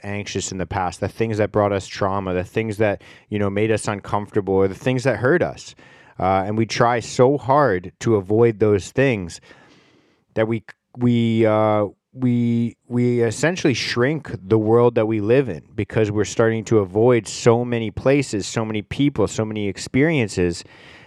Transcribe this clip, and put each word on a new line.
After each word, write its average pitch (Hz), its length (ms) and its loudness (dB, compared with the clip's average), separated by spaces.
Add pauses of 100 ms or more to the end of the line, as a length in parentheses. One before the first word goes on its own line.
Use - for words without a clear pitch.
anxious 101 480 -8
in 92 60 -10
the 90 80 -4
past, 90 340 -4
the - 80 -2
things 113 300 -4
that 104 120 0
brought 101 220 2
us 98 160 -4
trauma, 95 440 -4
the 90 120 -2
things 110 320 -4
that, 101 260 0 (260)
you 104 120 -4
know, 101 100 -2
made 107 220 0
us 107 160 -4
uncomfortable, 101 640 -4
or 98 140 4
the 95 60 -8
things 127 280 -2
that 123 140 0
hurt 139 260 2
us. - 320 -8 (440)
Uh, 95 280 0
and 107 100 -4
we 113 80 0
try 117 360 2
so 131 380 2
hard 110 600 0
to 117 160 0
avoid 107 460 2
those 104 320 0
things 113 480 -2 (920)
that 110 120 2
we, 113 160 -2 (340)
we, 117 480 2
uh, 107 420 2 (260)
we, 120 640 0 (100)
we 120 360 0
essentially 147 520 0
shrink - 560 -2 (180)
the 113 100 4
world 117 360 4
that 110 120 2
we 110 140 0
live 120 280 2
in 78 140 -8 (120)
because 107 380 -2
we're 104 120 0
starting 113 400 0
to 110 140 4
avoid 107 480 2
so 120 380 2
many 113 260 -4
places, 131 560 0
so - 180 -4
many 107 180 -4
people, 139 440 0
so - 180 -2
many 107 220 -4
experiences 107 960 0 (440)